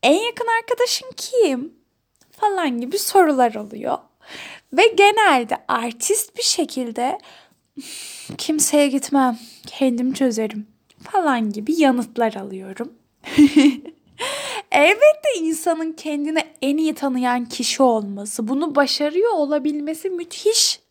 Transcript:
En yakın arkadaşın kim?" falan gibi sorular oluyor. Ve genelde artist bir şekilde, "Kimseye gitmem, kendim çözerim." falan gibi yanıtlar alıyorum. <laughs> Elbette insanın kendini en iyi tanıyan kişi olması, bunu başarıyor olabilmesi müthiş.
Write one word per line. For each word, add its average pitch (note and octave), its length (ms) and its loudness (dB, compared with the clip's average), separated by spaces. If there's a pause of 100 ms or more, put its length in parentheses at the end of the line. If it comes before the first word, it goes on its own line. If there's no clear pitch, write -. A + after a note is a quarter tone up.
En E4 220 4
yakın A#4 220 -4 (120)
arkadaşın A#4+ 480 -2 (100)
kim?" D#4+ 560 0 (580)
falan E4+ 500 -2
gibi C#4 180 -4
sorular C4+ 560 4
oluyor. G#3+ 420 -8 (760)
Ve F#4 140 4
genelde G4+ 720 4 (100)
artist A#3 720 -4
bir A#4+ 60 -6
şekilde, B3+ 760 -2 (1200)
"Kimseye D4+ 500 2
gitmem, C4 520 0 (280)
kendim B3+ 460 0
çözerim." A3 540 -2 (440)
falan C4+ 380 0
gibi A3 320 -2
yanıtlar A#3+ 520 0
alıyorum. G3 600 -12 (440)
<laughs> - 0 - (1300)
Elbette A#4+ 580 6 (100)
insanın D#4+ 540 -2
kendini D#4 500 -4 (180)
en C#4+ 160 0
iyi D#4 160 0
tanıyan B3 520 -2
kişi - 380 -2
olması, G#3 640 -2
bunu C#4 280 -2
başarıyor D4+ 560 0
olabilmesi D4+ 760 -4
müthiş. F#4 720 -2 (120)